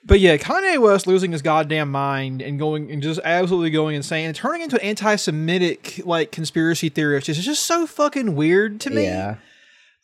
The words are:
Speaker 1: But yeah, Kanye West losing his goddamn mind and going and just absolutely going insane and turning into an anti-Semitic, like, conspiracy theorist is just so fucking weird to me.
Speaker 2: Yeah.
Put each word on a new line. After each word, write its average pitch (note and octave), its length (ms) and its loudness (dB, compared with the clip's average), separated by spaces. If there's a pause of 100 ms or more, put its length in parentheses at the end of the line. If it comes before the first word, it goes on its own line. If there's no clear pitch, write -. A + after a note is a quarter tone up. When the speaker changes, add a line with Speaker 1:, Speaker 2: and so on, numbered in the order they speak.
Speaker 1:
But G3 140 8
yeah, F3+ 180 8
Kanye F4 440 0
West G3+ 260 4
losing F#3 240 2
his D#3 120 -6
goddamn D#3 460 0
mind C3+ 540 -4
and C#3+ 160 -6
going D3+ 320 -4
and D3 100 -6
just D#3 220 -4
absolutely F3 480 2
going D#3 240 0
insane D#3 320 -4
and D#3+ 80 -6
turning E4 280 -4
into C#4+ 120 -6
an A3+ 80 0
anti-Semitic, F#3 1200 -2
like, E3 280 -2
conspiracy D#3+ 560 -2
theorist D3 400 0
is D#3+ 160 -4
just D4 200 -2
so E4+ 220 0
fucking C#4+ 480 -2
weird G3 460 2
to C#4 100 -6
me. G#2+ 140 2
Speaker 2:
Yeah. F#2+ 320 -4 (680)